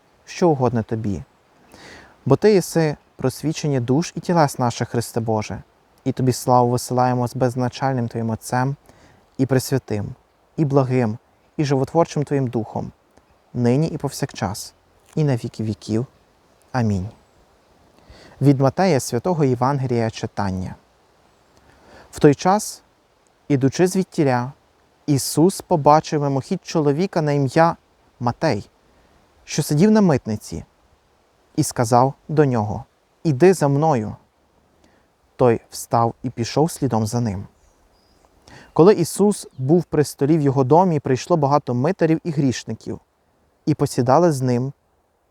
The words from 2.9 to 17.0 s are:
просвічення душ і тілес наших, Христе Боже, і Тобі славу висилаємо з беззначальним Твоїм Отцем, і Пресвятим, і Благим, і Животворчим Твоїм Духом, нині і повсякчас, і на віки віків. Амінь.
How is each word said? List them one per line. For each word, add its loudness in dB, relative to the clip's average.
просвічення -4
душ -2
і -8
тілес 0
наших, -2
Христе -6
Боже, -4
і -2
Тобі 0
славу 2
висилаємо -2
з -12
беззначальним -2
Твоїм -6
Отцем, -4
і 0
Пресвятим, -4
і 0
Благим, 0
і -2
Животворчим 0
Твоїм -2
Духом, -6
нині 2
і -8
повсякчас, -8
і 0
на 2
віки -8
віків. -4
Амінь. -2